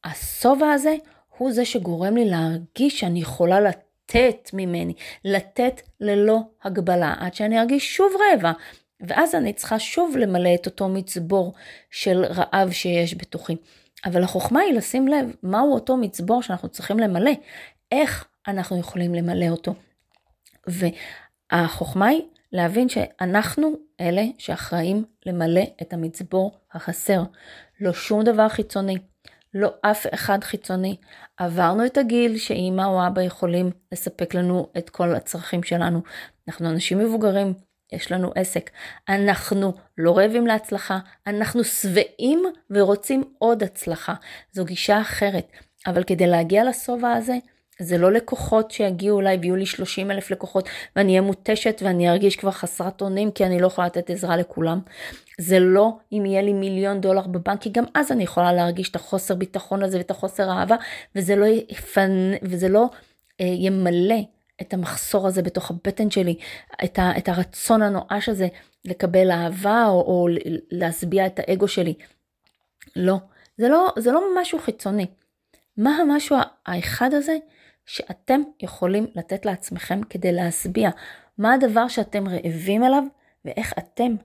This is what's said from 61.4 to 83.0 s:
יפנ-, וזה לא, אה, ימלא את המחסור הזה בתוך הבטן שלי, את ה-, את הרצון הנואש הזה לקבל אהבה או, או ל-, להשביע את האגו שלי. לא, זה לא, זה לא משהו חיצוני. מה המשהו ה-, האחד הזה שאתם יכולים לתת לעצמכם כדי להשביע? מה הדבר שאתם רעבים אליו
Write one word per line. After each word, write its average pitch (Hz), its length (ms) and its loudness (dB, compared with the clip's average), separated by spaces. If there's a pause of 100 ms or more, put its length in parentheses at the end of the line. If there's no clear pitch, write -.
יפנ-, 196 960 0
וזה 180 260 -2
לא, 220 200 4 (520)
אה, 180 60 0
ימלא 185 760 2 (400)
את 190 140 -8
המחסור 190 520 -2
הזה 185 160 0
בתוך 175 280 -4
הבטן 196 400 -2
שלי, 175 280 0 (460)
את - 140 -4
ה-, 180 200 2
את 202 100 -4
הרצון 185 540 0
הנואש 202 460 -2
הזה 190 200 0 (360)
לקבל 185 460 2
אהבה 185 560 2
או, 185 140 4
או 175 280 2
ל-, 170 100 0 (320)
להשביע 180 560 0
את 185 120 -4
האגו 190 300 0
שלי. 170 260 -2 (1000)
לא, 185 200 2 (400)
זה 233 120 2
לא, 339 200 6 (100)
זה 240 140 2
לא 320 100 4 (180)
משהו 349 180 -4
חיצוני. 208 480 -2 (720)
מה 262 200 2
המשהו 285 400 2
ה-, 254 60 4 (240)
האחד 185 480 -2
הזה 294 220 0 (500)
שאתם - 540 -2 (220)
יכולים 196 520 -2
לתת 190 320 -6
לעצמכם 190 560 -6
כדי 180 300 -2
להשביע? 180 580 0 (480)
מה 220 160 4
הדבר 240 340 4
שאתם 208 400 -4
רעבים 180 560 0
אליו 269 180 6 (420)